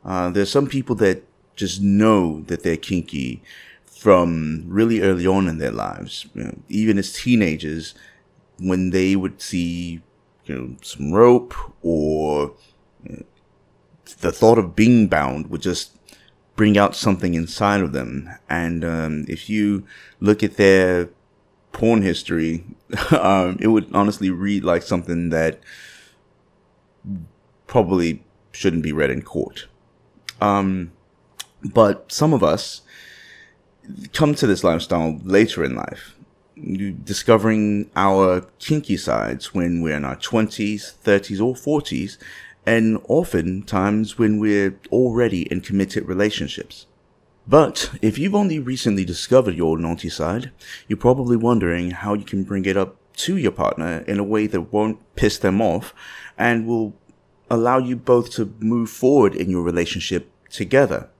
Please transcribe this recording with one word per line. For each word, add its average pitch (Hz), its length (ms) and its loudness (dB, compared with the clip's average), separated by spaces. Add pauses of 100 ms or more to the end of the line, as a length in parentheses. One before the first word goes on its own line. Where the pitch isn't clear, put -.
Uh, 90 280 -2
there's 98 180 0
some 143 160 2
people 131 300 -4
that 95 280 2 (320)
just 95 260 -6
know 98 640 4
that 82 200 -8
they're 82 140 0
kinky 71 680 -6 (420)
from 85 840 2
really 107 340 2
early 92 260 2
on 95 200 2
in 80 120 -4
their 65 120 -4
lives. 50 600 -10
You 55 120 -10
know, - 120 -12 (120)
even 107 280 2
as 98 160 -4
teenagers, 80 800 -2 (640)
when 92 320 -2
they 95 260 2
would 95 280 -4
see, 85 580 -6 (440)
you 69 100 -10
know, 64 260 -10
some 71 300 -8
rope 120 420 6 (300)
or, 76 720 -2 (500)
you - 140 -16
know, - 60 -20 (1000)
the 82 100 0
thought 113 260 6
of 87 180 0
being 113 320 6
bound 73 440 -2
would 80 100 -8
just - 380 -6 (560)
bring 107 240 4
out 101 160 2
something 92 400 0
inside 98 460 0
of 78 100 -2
them. 67 380 -8 (200)
And, 85 340 -2
um, 80 440 -4
if - 220 -12
you 104 360 -2 (340)
look 104 220 4
at 104 140 -2
their 92 540 6 (640)
porn 113 280 2
history, 82 640 -2 (260)
<laughs> - 220 -4
um, 95 480 2
it 107 80 0
would 110 260 2
honestly 101 380 0
read 98 320 -2
like 87 180 2
something 87 480 -4
that 80 300 0 (2000)
probably 87 580 0 (280)
shouldn't 82 320 -2
be 78 80 -4
read 73 180 0
in 65 140 -4
court. - 440 -8 (760)
Um, 95 500 0 (720)
but 101 480 2
some 156 220 2
of 107 100 2
us - 380 -2 (1300)
come 147 220 2
to 139 100 0
this 98 180 2
lifestyle 82 600 0
later 98 400 2
in 65 100 -4
life, - 420 -12 (380)
you, 98 380 -8
discovering 104 1040 0
our 95 460 2 (180)
kinky 147 380 -2
sides 57 560 -4
when 87 280 -2
we're 78 140 -2
in 71 100 -6
our 64 120 -8
twenties, 107 760 -4
thirties, 98 500 0
or 123 140 0
forties, 135 640 -4 (480)
and 113 400 2
oftentimes 104 1120 -2
when 107 180 2
we're 101 400 0 (140)
already 113 600 0
in 87 100 -4
committed 98 460 -4
relationships. - 800 -4 (600)
But - 440 2 (120)
if 110 160 0
you've 190 160 -2
only 185 240 0
recently 120 460 -2
discovered 101 500 2
your 82 200 0
naughty 82 340 -6
side, 87 420 -6 (360)
you're 107 100 -4
probably 120 400 2
wondering 90 540 0
how 98 220 -6
you 104 120 -4
can 98 180 -4
bring 95 220 -4
it 95 120 2
up 95 200 -2 (160)
to 190 240 -4
your 120 140 0
partner 82 560 -4
in 101 120 -2
a 101 40 -2
way 107 240 -2
that 85 260 -4
won't 107 260 -2 (160)
piss - 220 0
them 98 240 0
off 110 320 -2 (440)
and 117 280 0
will 113 300 -4 (540)
allow 117 280 2
you 127 180 -2
both 120 360 2
to 110 280 -6
move 113 300 -2
forward 127 460 4
in 90 140 -4
your 90 120 0
relationship 85 720 -4 (180)
together. 101 600 0 (100)